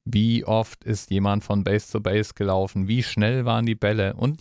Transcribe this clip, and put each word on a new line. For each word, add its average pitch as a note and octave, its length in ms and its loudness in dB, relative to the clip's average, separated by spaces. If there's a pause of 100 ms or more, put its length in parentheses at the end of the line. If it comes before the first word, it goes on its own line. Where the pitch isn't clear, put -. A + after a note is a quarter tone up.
Wie A2+ 400 2
oft A2 400 -2
ist G#2+ 260 -4
jemand G2+ 340 2
von G2+ 180 0
Base G2+ 260 0
zu G#2+ 120 -4
Base G2+ 340 0
gelaufen? F#2+ 540 0
Wie A#2 140 2
schnell A#2+ 420 0
waren A#2 220 0
die A2+ 80 0
Bälle? G#2 400 0
Und C#3+ 260 -2